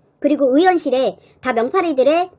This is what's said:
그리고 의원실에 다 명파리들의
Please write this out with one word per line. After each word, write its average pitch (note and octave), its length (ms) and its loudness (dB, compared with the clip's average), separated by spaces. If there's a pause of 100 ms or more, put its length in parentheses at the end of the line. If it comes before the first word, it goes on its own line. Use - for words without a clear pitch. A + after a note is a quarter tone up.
(200)
그리고 C#4+ 380 0
의원실에 C#4 600 0 (240)
다 B3+ 120 -4
명파리들의 D4+ 840 0